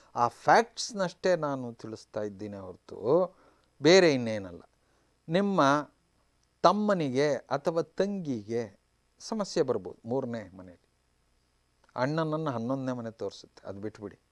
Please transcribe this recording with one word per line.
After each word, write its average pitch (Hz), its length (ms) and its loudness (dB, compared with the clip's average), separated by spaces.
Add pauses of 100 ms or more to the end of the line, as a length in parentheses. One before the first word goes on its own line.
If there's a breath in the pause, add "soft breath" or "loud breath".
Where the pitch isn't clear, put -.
(160 soft breath)
ಆ 120 120 4
ಫ್ಯಾಕ್ಟ್ಸ್‌ನಷ್ಟೇ 190 1080 2
ನಾನು 135 380 -4
ತಿಳಿಸ್ತಾ 110 480 -10
ಇದ್ದೀನಿ 101 340 -8
ಹೊರತು 110 800 -2 (460 soft breath)
ಬೇರೆ 170 320 8
ಇನ್ನೇನಲ್ಲ. 107 480 -6 (640)
ನಿಮ್ಮ 185 340 2 (1000)
ತಮ್ಮನಿಗೆ 165 720 4
ಅಥವಾ 160 480 -2
ತಂಗಿಗೆ 120 960 -4 (400)
ಸಮಸ್ಯೆ 202 440 -4
ಬರ್ಬೋದು 113 460 -4
ಮೂರನೇ 117 480 -6
ಮನೆಯಲ್ಲಿ. 90 340 -20 (1080)
ಅಣ್ಣನನ್ನು 156 540 -2
ಹನ್ನೊಂದನೇ 127 460 -6
ಮನೆ 113 140 -10
ತೋರಿಸುತ್ತೆ, - 580 -14
ಅದು 98 120 -12
ಬಿಟ್ಬಿಡಿ. 104 380 -12 (140)